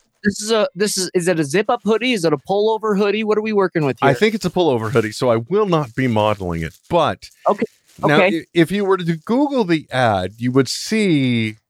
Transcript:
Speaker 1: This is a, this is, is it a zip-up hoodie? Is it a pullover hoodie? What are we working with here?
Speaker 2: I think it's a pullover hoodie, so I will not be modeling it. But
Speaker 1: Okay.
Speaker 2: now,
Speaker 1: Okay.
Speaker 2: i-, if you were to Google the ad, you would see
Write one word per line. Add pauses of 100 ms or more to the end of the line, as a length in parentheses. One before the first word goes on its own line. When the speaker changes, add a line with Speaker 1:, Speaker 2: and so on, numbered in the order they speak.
(240)
Speaker 1:
This
is
a,
this
is,
is
it
a
zip-up
hoodie?
Is
it
a
pullover
hoodie?
What
are
we
working
with
here?
Speaker 2:
I
think
it's
a
pullover
hoodie,
so
I
will
not
be
modeling
it. (140)
But (180)
Speaker 1:
Okay. (340)
Speaker 2:
now,
Speaker 1:
Okay.
Speaker 2:
i-,
if
you
were
to
Google
the
ad,
you
would
see (120)